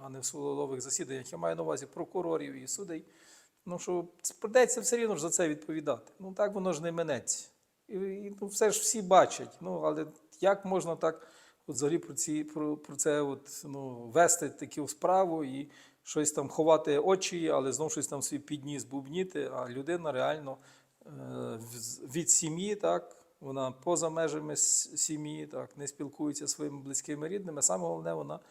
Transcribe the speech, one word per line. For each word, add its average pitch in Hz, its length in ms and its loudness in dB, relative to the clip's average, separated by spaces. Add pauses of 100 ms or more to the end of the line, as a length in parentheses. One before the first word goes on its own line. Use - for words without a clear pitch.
а 139 60 -12
не 131 100 -12
в 127 60 -6
судових 143 560 -2
засіданнях? 131 500 -4
Я 170 60 -10
маю 165 180 0
на 165 80 -4
увазі 151 220 -2
прокурорів 165 680 -4
і 131 140 -14
судей. 170 380 -6 (600)
Ну, 175 140 -6
що 175 260 -2 (340)
прийдеться 233 420 6
все 233 160 2
рівно 226 180 2
ж 147 60 -2
за 165 80 0
це 170 180 4
відповідати. 147 720 -2
Ну, 190 140 -12
так 202 200 2
воно 185 200 0
ж 151 100 -2
не 170 80 -2
минеться. 156 560 -2 (400)
І, 214 80 -8
і, 196 460 -6
ну, 202 60 -4
все 208 240 4
ж 214 80 0
всі - 220 0
бачать. 170 600 6
Ну, 175 200 -6
але 156 240 0 (360)
як 196 240 4
можна 170 300 0
так 160 320 -2 (400)
от 147 80 -8
взагалі 147 220 2
про - 160 -8
ці, 151 300 -2
про, 151 340 -4
про 147 180 -16
це 147 260 2
от, 139 440 -4
ну, 131 480 -10
вести 160 360 6
таку 143 380 -8
справу 170 560 2
і 135 260 -8 (340)
щось 151 280 0
там 139 180 -2
ховати 156 500 6
очі, 175 500 2
але 135 240 2
знов 151 180 -2
щось 139 160 -2
там 143 140 -6
собі 143 180 -4
під 139 260 -8
ніс 143 180 -6
бубніти, 139 680 -4
а 127 160 -4
людина 151 420 -2
реально, 135 460 0 (480)
е, 151 40 -20 (520)
в-, 117 540 -12
від 165 140 2
сім'ї, 175 460 2
так, 170 420 0 (220)
вона 135 320 -4
поза 165 380 0
межами 156 440 -2
с-, - 440 2
сім'ї, 151 500 -4
так, 135 300 -10
не 143 100 -8
спілкується 143 600 -4
зі - 60 0
своїми 143 280 -6
близькими 147 460 -6
рідними. 175 340 -6
Саме 185 220 2
головне, 165 300 -2
вона 151 260 -6 (120)